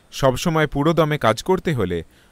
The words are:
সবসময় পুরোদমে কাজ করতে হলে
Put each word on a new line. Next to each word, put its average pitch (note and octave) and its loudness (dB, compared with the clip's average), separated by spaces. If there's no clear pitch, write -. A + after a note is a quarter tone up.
সবসময় D#3 0
পুরোদমে D3+ 0
কাজ A2+ 2
করতে F#3 -2
হলে F2 -2